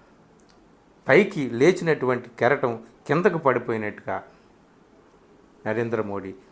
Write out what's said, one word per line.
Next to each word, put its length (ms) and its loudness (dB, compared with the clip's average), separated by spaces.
పైకి 420 4
లేచినటువంటి 800 0
కెరటం 440 0
కిందకు 300 2
పడిపోయినట్టుగా 840 -2
నరేంద్ర 340 -2
మోడీ 340 -8